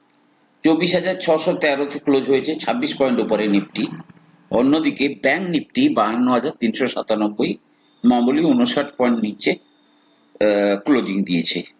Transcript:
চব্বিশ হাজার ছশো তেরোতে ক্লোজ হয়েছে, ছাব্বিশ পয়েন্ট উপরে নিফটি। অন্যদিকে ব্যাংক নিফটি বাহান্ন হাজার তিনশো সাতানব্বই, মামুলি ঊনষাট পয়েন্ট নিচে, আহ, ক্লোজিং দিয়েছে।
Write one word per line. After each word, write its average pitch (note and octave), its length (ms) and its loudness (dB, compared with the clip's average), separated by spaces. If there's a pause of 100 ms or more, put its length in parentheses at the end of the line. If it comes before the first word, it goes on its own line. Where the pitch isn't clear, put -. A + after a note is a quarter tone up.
(640)
চব্বিশ E3 300 2
হাজার F3+ 220 -2
ছশো D#3+ 380 0
তেরোতে C#3+ 440 -2
ক্লোজ C3+ 300 0
হয়েছে, C#3 280 0
ছাব্বিশ B2 400 -4
পয়েন্ট B2 240 0
উপরে G#2+ 260 0
নিফটি। G2+ 400 0 (640)
অন্যদিকে C#3 720 0
ব্যাংক E3+ 260 0
নিফটি D3 400 0
বাহান্ন B2 440 0
হাজার B2 200 0
তিনশো A#2+ 360 -2
সাতানব্বই, A2 680 -2 (480)
মামুলি B2 400 4
ঊনষাট B2+ 520 0
পয়েন্ট A#2+ 240 2
নিচে, G#2 300 -4
আহ, - 1300 -2
ক্লোজিং G2 440 0
দিয়েছে। F2 380 -2 (180)